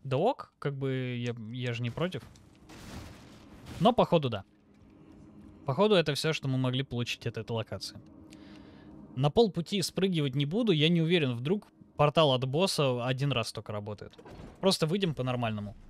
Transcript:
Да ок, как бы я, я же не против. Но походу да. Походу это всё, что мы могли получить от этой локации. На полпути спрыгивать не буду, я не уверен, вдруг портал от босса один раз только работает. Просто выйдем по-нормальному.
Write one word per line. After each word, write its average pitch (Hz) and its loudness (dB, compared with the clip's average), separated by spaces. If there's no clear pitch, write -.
Да 131 -2
ок, - 0
как 143 -4
бы 131 -2
я, 120 -4
я 123 -4
же 113 -4
не 120 -2
против. 127 -4
Но 208 6
походу 165 2
да. 101 -8
Походу 202 4
это 156 4
всё, 160 0
что 139 -4
мы 131 0
могли 127 0
получить 120 -4
от 120 -6
этой 113 -8
локации. 107 -6
На 143 2
полпути 196 2
спрыгивать 165 0
не 143 2
буду, 208 2
я 151 4
не 170 4
уверен, 156 2
вдруг 151 -2
портал 147 6
от 127 2
босса 135 0
один 131 0
раз 120 -2
только 113 -12
работает. 104 -10
Просто 185 2
выйдем 175 0
по-нормальному. 117 -2